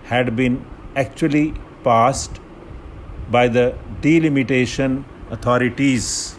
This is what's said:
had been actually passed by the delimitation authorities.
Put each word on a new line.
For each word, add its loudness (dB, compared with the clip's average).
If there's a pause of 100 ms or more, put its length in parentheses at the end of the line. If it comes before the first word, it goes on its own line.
had 0
been 0 (320)
actually 0 (300)
passed 2 (880)
by 6
the 2 (260)
delimitation 2 (260)
authorities. 0